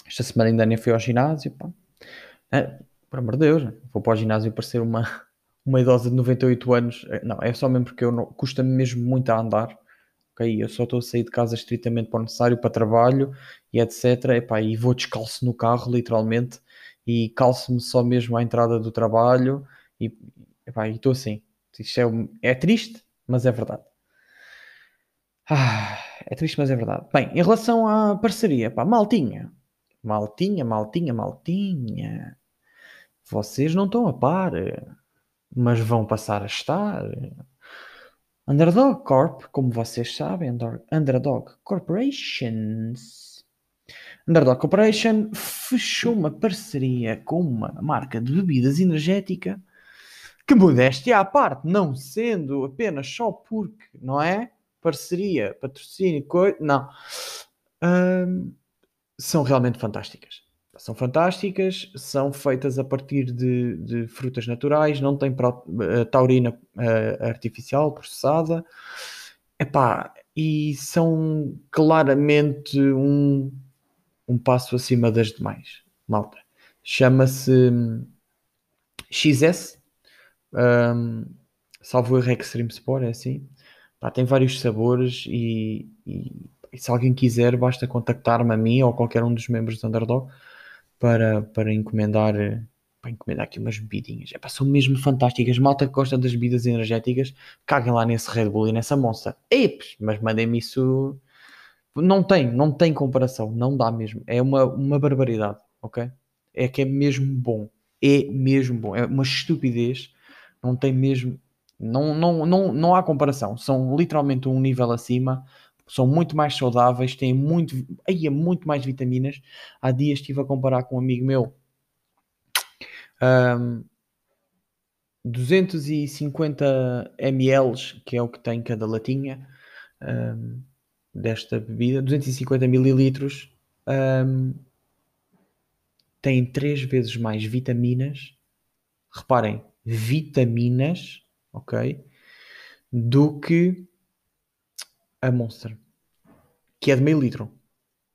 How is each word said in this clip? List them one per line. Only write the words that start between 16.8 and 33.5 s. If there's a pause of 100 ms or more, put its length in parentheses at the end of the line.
e
calço-me
só
mesmo
à
entrada
do
trabalho (340)
e, (500)
epá,
e
estou
assim. (340)
Isto
é
um, (120)
é
triste, (240)
mas
é
verdade. (1700)
Ah, (260)
é
triste,
mas
é
verdade.
Bem,
em
relação
à
parceria,
pá,
maltinha. (500)
Maltinha,
maltinha,
maltinha. (920)
Vocês